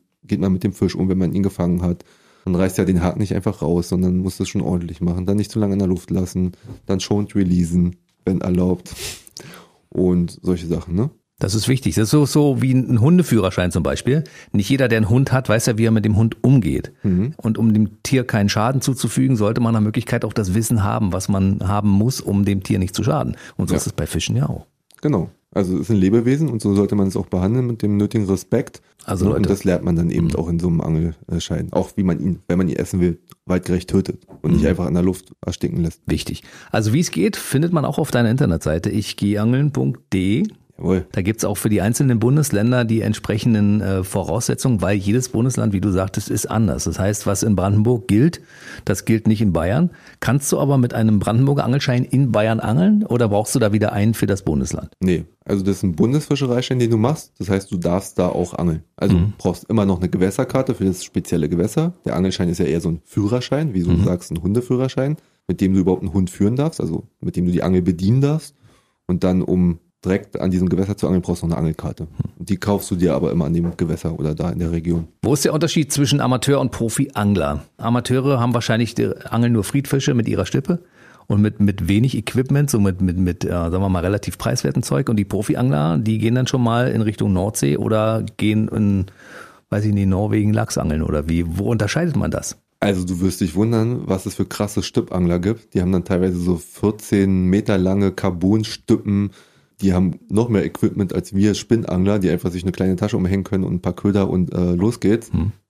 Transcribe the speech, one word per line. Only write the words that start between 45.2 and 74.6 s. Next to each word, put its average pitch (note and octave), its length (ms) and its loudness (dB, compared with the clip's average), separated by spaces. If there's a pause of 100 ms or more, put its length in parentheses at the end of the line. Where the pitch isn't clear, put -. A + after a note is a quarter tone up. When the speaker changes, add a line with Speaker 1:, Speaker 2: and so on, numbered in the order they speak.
Speaker 2:
Bundesland, A2+ 420 0
wie F#2+ 80 -2
du G#2 100 0
sagtest, F#2+ 380 -2
ist - 220 -4
anders. G#2 340 0
Das E2+ 140 -4
heißt, G2+ 280 -2
was G2+ 160 0
in G#2+ 140 2
Brandenburg G#2+ 520 2
gilt, B2+ 340 2 (420)
das - 220 -4
gilt A2 200 2
nicht A2 140 4
in G2+ 140 2
Bayern. G2 340 2 (320)
Kannst C3+ 320 0
du E3+ 80 2
aber C#3 160 2
mit A#2+ 160 2
einem A2 260 2
Brandenburger C3+ 460 2
Angelschein B2 400 0
in C3 260 0
Bayern A2 300 0
angeln G3 460 2
oder A#2+ 240 0
brauchst G#2 240 0
du C#3+ 40 0
da A2 140 2
wieder G#2 220 0
einen G#2 180 2
für A2 140 -2
das G2+ 160 -2
Bundesland? - 480 -4 (100)
Speaker 1:
Nee, F2 240 0 (220)
also G2+ 180 -2
das G2 120 0
ist - 60 -8
ein F2+ 140 0
Bundesfischereischein, B2+ 840 0
den A#2+ 120 2
du A2+ 80 4
machst. C3 400 -2
Das F2 100 -6
heißt, F#2+ 240 0
du F#2 60 -2
darfst F2 400 -2
da F2+ 100 2
auch - 240 -2
angeln. E2 300 -2 (160)
Also G2+ 180 4
Speaker 2:
Mhm. F2 40 4
Speaker 1:
du G2+ 180 0
brauchst - 320 -2
immer G#2+ 160 2
noch F#2 140 0
eine F2+ 100 -2
Gewässerkarte B2+ 640 0
für G2+ 100 -2
das F#2 180 0
spezielle E2 460 -2
Gewässer. C3 460 0 (100)
Der - 120 -2
Angelschein F#2 340 0
ist E2+ 80 -2
ja E2+ 80 0
eher E2 160 0
so E2+ 80 -2
ein E2 160 -4
Führerschein, B2 640 -2
wie F#2 100 0
du F2 100 2
Speaker 2:
Mhm. F2 120 4
Speaker 1:
sagst, - 260 -2
ein E2 120 -6
Hundeführerschein, B2+ 720 0 (320)
mit F2+ 140 -4
dem F#2+ 100 2
du F#2+ 80 4
überhaupt F2+ 220 2
einen F#2+ 100 -6
Hund F#2 160 0
führen G#2+ 280 0
darfst, D3+ 260 -2
also - 220 -6 (180)
mit F2 140 -6
dem F2+ 100 0
du F2 60 0
die F2 100 0
Angel F#2 180 2
bedienen F#2+ 400 2
darfst. C#3+ 340 0 (520)
Und F2+ 180 0
dann, F#2 160 2
um F2 380 2 (260)
direkt - 340 -2
an F#2 140 0
diesem F2+ 160 2
Gewässer F#2+ 280 0
zu - 120 -2
angeln, F2+ 140 2
brauchst F2 200 -4
du E2+ 60 -2
noch E2 80 -2
eine - 40 -4
Angelkarte. D#2+ 460 -4 (320)
Und F2 100 -12
die G2 100 -2
kaufst G2+ 340 -2
du - 40 0
dir E2+ 180 2
aber - 180 0
immer E3+ 140 0
an D#3+ 80 0
dem E2+ 220 -2
Gewässer E2 400 -4
oder D2+ 200 -4
da D#2+ 140 -4
in - 100 -6